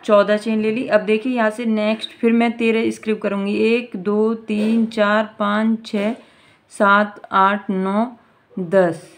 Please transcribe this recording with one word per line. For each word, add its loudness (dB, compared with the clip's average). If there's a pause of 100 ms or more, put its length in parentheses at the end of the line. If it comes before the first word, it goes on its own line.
चौदह 4
चेन -2
ले 0
ली। -4
अब 4
देखिए, -2
यहाँ 0
से -10
next -2
फिर 0
मैं 2
तेरह 0
स्किप -6
करूँगी, -2 (100)
एक, 0
दो, 0
तीन, 0
चार, 0
पाँच, 0
छः, -4 (600)
सात, 2 (120)
आठ, 2
नौ, -2 (500)
दस। 0